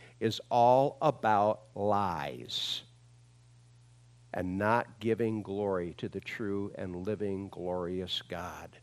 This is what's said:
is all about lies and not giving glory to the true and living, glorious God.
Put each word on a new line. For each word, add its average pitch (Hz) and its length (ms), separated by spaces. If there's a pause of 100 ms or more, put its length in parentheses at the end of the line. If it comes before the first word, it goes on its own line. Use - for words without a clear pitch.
(200)
is 110 200 (100)
all 123 520
about 107 600 (140)
lies 87 1080 (1500)
and 90 240
not 110 420
giving 110 420
glory 95 560
to 110 100
the 95 140
true 101 540
and 90 300
living, 98 440
glorious 90 720
God. 85 600